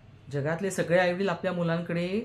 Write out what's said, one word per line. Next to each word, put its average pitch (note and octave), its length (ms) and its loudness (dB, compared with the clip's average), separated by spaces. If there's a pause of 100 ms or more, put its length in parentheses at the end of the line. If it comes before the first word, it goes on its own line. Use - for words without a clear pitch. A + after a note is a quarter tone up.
(320)
जगातले D#3+ 380 -2
सगळे E3+ 280 2
आईवडील F3+ 300 2
आपल्या F3+ 240 -2
मुलांकडे F3 720 -2